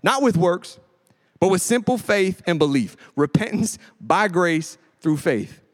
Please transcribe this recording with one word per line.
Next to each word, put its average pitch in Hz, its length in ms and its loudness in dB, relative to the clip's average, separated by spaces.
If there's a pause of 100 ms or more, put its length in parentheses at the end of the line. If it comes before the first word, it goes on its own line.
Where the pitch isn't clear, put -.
not 262 180 2
with 233 140 4
works, 175 420 -2 (600)
but 185 100 2
with 185 120 2
simple 240 360 0
faith 196 480 0
and 170 120 0
belief, 139 380 0 (220)
repentance 208 600 -2 (220)
by 180 300 0
grace 170 480 -2 (240)
through 156 160 -2
faith. 123 420 -4 (140)